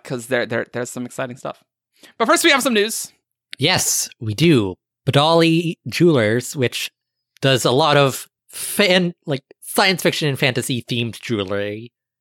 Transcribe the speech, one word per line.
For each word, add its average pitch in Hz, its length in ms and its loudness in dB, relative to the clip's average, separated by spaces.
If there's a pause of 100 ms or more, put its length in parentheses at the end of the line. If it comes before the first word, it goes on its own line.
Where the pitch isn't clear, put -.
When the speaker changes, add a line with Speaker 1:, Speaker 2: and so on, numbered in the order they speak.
Speaker 1:
'cause 123 240 -8
there, 123 180 -2
there, - 280 -4
there's 123 160 -6
some 123 160 -10
exciting 123 320 -10
stuff. - 260 -14 (540)
But 226 100 0
first, 330 160 2
we 330 80 4
have 262 120 2
some 262 100 0
news. 208 380 -2 (480)
Speaker 2:
Yes, - 500 0 (120)
we 110 120 -4
do. 113 420 2 (300)
Badali 165 720 2 (100)
Jewelers, 120 680 2
which - 360 -4 (500)
does 135 240 2
a 135 60 4
lot 147 260 4
of 135 300 0 (200)
fan-, 180 680 0 (120)
like, 139 180 -6 (180)
science 190 420 0
fiction 160 260 0
and 135 100 -4
fantasy 123 440 -2
themed 120 360 -6
jewelry, 104 720 -6 (300)